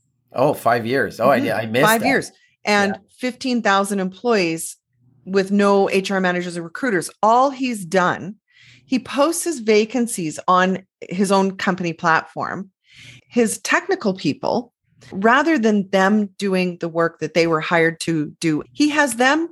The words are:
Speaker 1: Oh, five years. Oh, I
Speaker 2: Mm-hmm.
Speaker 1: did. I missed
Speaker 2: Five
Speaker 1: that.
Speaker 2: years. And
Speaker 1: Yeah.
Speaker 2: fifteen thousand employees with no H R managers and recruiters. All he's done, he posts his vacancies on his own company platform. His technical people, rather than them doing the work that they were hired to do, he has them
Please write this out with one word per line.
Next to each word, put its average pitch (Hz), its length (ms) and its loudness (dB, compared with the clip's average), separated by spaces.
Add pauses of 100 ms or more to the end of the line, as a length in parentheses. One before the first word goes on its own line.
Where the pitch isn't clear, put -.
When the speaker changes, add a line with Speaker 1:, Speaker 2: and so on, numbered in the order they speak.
(340)
Speaker 1:
Oh, 139 200 2
five 107 320 0
years. 117 340 -2
Oh, 120 100 4
I 139 100 4
Speaker 2:
Mm-hmm. - 60 -2
Speaker 1:
did. 113 80 -2
I 110 120 -4
missed 120 200 0
Speaker 2:
Five 226 160 2
Speaker 1:
that. 233 60 -2
Speaker 2:
years. 233 240 -2 (320)
And 202 320 0
Speaker 1:
Yeah. - 60 -16 (180)
Speaker 2:
fifteen 247 420 -4
thousand 196 380 0
employees 185 800 -2 (480)
with 190 260 0
no 202 380 4
H 190 200 0
R 196 120 -2
managers 180 340 -2
and 175 80 -8
recruiters. 170 460 -4 (120)
All 240 280 4
he's 247 340 -6
done, 175 520 0 (500)
he 262 120 -2
posts 302 460 -2
his 320 160 -6
vacancies 220 880 0
on 185 360 2 (180)
his 190 320 -2
own 190 240 2
company 180 340 -4
platform. 160 760 -4 (580)
His 233 320 0
technical 339 540 -2
people, - 580 -4 (400)
rather 269 480 2
than 208 300 2
them 196 480 2
doing 185 420 -2
the 170 80 -6
work 165 320 -2
that 151 140 -6
they 170 120 4
were 165 140 2
hired 165 420 0
to 156 260 -2 (120)
do, 156 320 -2
he 294 200 2
has 285 240 0
them 285 360 2